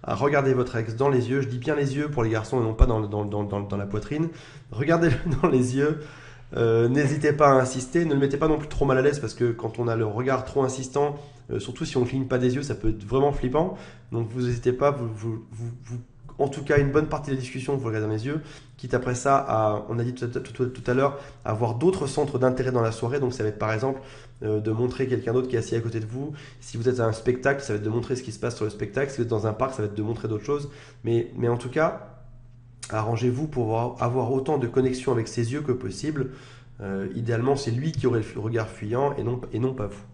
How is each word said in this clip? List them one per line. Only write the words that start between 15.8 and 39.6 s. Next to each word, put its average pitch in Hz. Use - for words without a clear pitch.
vous, 120
en 143
tout 143
cas 143
une 139
bonne 151
partie 147
de 135
la 131
discussion, 131
vous 117
regardez 110
dans 107
les 107
yeux, 151
quitte 127
après 123
ça 139
à, 107
on 117
a 117
dit 123
tout 123
à, -
tout, 120
tout, -
tout 123
à -
l'heure, 139
avoir 110
d'autres 165
centres 139
d'intérêt 127
dans 123
la 113
soirée, 123
donc 123
ça 113
va 107
être 98
par 107
exemple, 135
euh, 107
de 110
montrer 123
quelqu'un 117
d'autre 127
qui 123
est 113
assis 117
à 117
côté 113
de 110
vous, 135
si -
vous 117
êtes 127
à 113
un 110
spectacle, 127
ça 110
va 104
être 104
de 107
montrer 120
ce -
qui 113
se -
passe 117
sur 107
le 107
spectacle, 131
si -
vous 120
êtes 113
dans 110
un 107
parc, 123
ça 110
va 104
être 101
de 107
montrer 113
d'autres 107
choses, 143
mais, 117
mais 120
en 120
tout 120
cas, 156
arrangez-vous 117
pour 127
avoir, 117
avoir 120
autant 135
de 120
connexion 127
avec 113
ses 117
yeux 147
que 147
possible. 131
Euh, 98
idéalement, 117
c'est 131
lui 139
qui -
aurait 117
le 107
regard 113
fuyant 123
et 139
non, 123
et 107
non 131